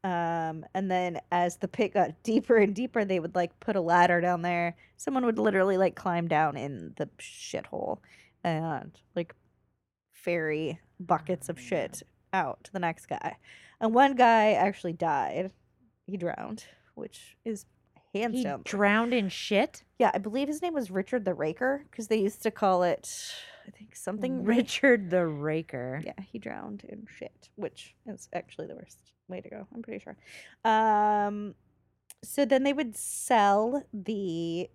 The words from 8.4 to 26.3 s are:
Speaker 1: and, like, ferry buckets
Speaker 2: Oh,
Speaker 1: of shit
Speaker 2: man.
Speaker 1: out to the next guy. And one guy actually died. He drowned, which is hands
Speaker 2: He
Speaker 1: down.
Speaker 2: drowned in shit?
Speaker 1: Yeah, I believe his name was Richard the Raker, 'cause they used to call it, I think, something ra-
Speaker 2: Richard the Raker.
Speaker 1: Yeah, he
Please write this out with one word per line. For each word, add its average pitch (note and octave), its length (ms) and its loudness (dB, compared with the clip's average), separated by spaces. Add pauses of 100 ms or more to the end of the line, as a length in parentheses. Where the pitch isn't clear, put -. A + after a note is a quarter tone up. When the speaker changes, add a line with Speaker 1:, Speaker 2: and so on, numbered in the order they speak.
Speaker 1:
and, D#3+ 520 -4 (180)
like, F3 200 -6 (760)
ferry D#3+ 680 -4 (200)
buckets F3 500 -2
Speaker 2:
Oh, - 20 -8
Speaker 1:
of E3 80 -8
shit - 420 -6 (320)
Speaker 2:
man. F#3+ 120 0
Speaker 1:
out - 200 -8
to - 80 -20
the F#3+ 60 -6
next E3 280 -4
guy. - 300 -8 (440)
And A3+ 120 0
one C4+ 220 6
guy A3+ 380 6
actually F3+ 400 0
died. D3+ 580 -2 (560)
He F#3+ 100 -8
drowned, F3 480 -8 (300)
which - 500 -16
is A3 200 -8 (480)
hands A3+ 240 -2
Speaker 2:
He B3+ 60 -2
Speaker 1:
down. C#3+ 200 -4
Speaker 2:
drowned G#3 500 2
in G3+ 160 2
shit? - 540 0 (160)
Speaker 1:
Yeah, A3+ 140 4
I - 40 -2
believe A3 300 -2
his D4+ 140 -4
name F4 120 -4
was B3 160 -4
Richard F#3+ 360 -4
the F#3 80 0
Raker, B3+ 580 -2
'cause A3 160 -10
they A3 100 0
used G3+ 260 -2
to A3 80 0
call F#3 320 2
it, - 520 -2 (320)
I G#3 40 -18
think, - 240 -20
something A#3+ 480 -6
ra- A3 120 4
Speaker 2:
Richard A#3+ 560 4
the F3 160 4
Raker. D3 760 -4
Speaker 1:
Yeah, - 180 -10
he G#3 180 -14